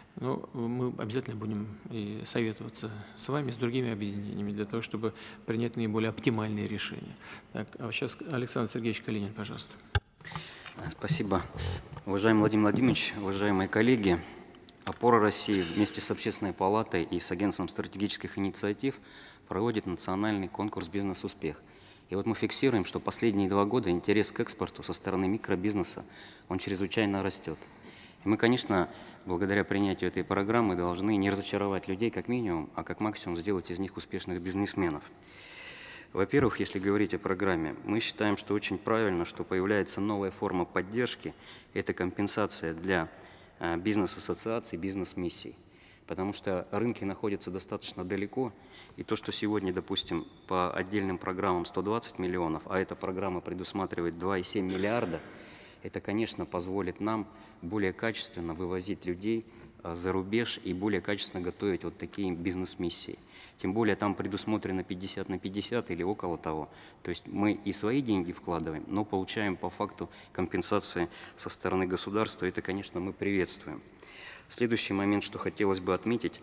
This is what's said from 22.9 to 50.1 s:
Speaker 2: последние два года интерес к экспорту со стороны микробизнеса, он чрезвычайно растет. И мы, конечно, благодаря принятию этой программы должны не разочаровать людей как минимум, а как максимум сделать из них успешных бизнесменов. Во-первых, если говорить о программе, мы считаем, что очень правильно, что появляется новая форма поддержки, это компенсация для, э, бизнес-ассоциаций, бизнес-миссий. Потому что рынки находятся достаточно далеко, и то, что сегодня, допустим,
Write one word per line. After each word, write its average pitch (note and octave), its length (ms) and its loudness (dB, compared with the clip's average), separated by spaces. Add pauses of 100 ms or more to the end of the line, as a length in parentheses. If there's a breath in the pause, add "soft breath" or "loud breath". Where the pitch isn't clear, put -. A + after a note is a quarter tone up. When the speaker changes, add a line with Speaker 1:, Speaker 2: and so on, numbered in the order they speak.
Speaker 2:
последние G2 480 2
два G2+ 160 6
года A#2 240 2
интерес G#2 420 4
к - 80 -2
экспорту - 420 -4
со F2+ 120 -6
стороны F#2+ 340 0
микробизнеса, G2+ 800 0 (420 loud breath)
он F#2 120 -2
чрезвычайно G2 640 2
растет. F#2 340 -4 (680 loud breath)
И G2 60 2
мы, G#2+ 80 6
конечно, A2+ 520 6 (360 loud breath)
благодаря F#2+ 400 4
принятию G2 440 2
этой F2+ 140 0
программы G2+ 540 4
должны F2+ 400 2
не G2 120 6
разочаровать G2 600 0
людей G2+ 200 0
как F#2 200 -4
минимум, G2+ 460 0
а E2+ 80 -4
как - 180 -6
максимум G2+ 360 -2
сделать F2 320 0
из F2 100 -4
них G2 180 -4
успешных F2+ 440 -4
бизнесменов. F#2 640 0 (1080 loud breath)
Во-первых, A2 480 4
если G2 200 -2
говорить G2+ 340 4
о F2+ 60 0
программе, F#2 640 2
мы G#2+ 160 2
считаем, G#2 360 2
что - 200 0
очень G2+ 240 0
правильно, G#2 460 2
что - 180 -6
появляется F#2+ 580 2
новая G2 300 0
форма F#2 340 0
поддержки, G2 680 -2 (400 loud breath)
это G2 180 0
компенсация F#2 800 0
для, E2+ 360 0 (500 loud breath)
э, E2+ 180 0
бизнес-ассоциаций, G2+ 1000 -2
бизнес-миссий. F#2 760 -4 (520 loud breath)
Потому F#2+ 260 -2
что F#2 380 -2
рынки A2 320 0
находятся G2 480 -2
достаточно F#2+ 520 -6
далеко, G2+ 480 -2 (460 loud breath)
и C#3+ 60 -6
то, - 120 0
что - 160 -4
сегодня, G#2 400 0
допустим, F2+ 540 -2 (220)